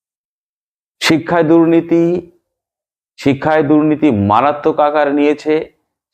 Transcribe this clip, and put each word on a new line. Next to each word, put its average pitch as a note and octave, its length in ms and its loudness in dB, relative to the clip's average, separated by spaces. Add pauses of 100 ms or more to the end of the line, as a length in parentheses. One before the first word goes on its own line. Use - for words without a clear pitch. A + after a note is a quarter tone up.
(1040)
শিক্ষায় E3 420 0
দুর্নীতি, E3+ 880 0 (840)
শিক্ষায় D3+ 460 0
দুর্নীতি D3+ 480 0
মারাত্মক A#2+ 720 0
আকার D3 340 0
নিয়েছে। D3 580 -2 (420)